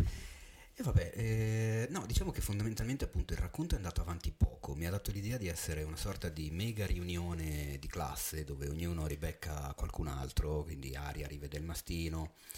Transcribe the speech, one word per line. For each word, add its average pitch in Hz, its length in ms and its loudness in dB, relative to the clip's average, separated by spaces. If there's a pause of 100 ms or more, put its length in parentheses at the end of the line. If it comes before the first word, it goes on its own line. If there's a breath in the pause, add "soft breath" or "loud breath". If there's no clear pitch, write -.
(760 loud breath)
E 262 60 -6
vabbè, - 320 6
eh, 110 760 2
no, 180 160 -2
diciamo 151 260 4
che - 80 -2
fondamentalmente 110 640 0
appunto - 280 0
il 82 60 -2
racconto 151 360 2
è - 20 2
andato 90 240 0
avanti 85 320 0
poco, - 420 2
mi 80 120 0
ha 85 40 2
dato 98 220 0
l'idea 104 260 -2
di 104 80 -2
essere 80 380 0
una 78 120 -4
sorta 95 320 -2
di 78 220 -2
mega 104 340 0
riunione 85 960 0
di 71 80 -8
classe 76 560 -2
dove 71 260 -4
ognuno 82 380 0
ribecca 73 680 -2
qualcun - 320 0
altro, 71 560 2
quindi 67 320 -6
Arya 71 320 -4
rivede 71 300 -6
il 76 60 -2
mastino, 82 680 -2 (240 loud breath)